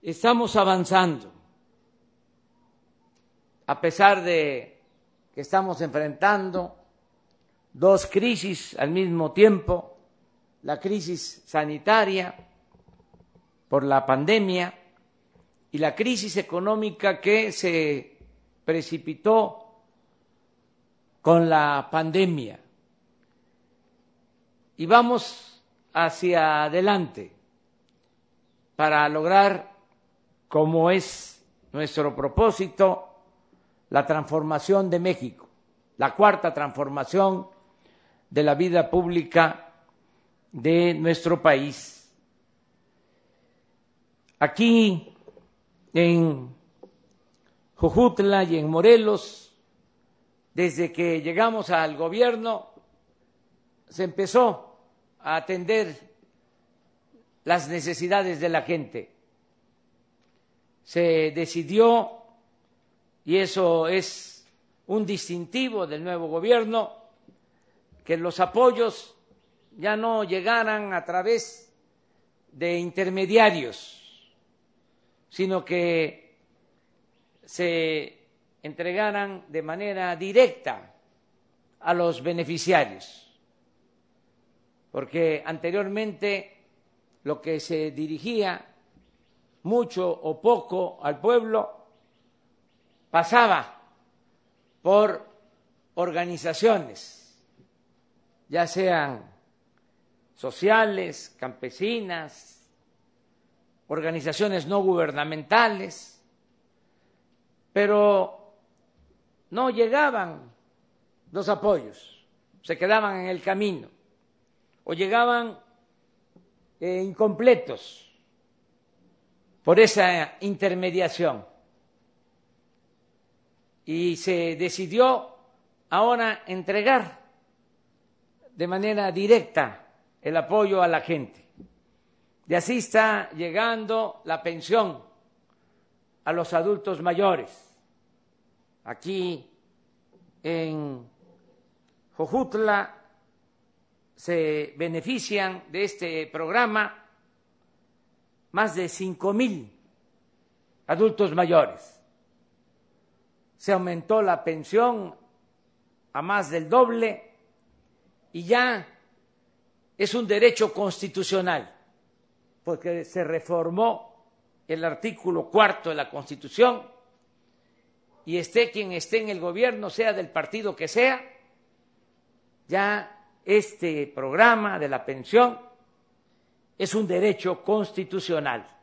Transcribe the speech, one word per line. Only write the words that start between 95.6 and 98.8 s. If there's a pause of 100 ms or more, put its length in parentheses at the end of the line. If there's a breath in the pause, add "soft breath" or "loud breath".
organizaciones, (1300)
ya
sean (1040)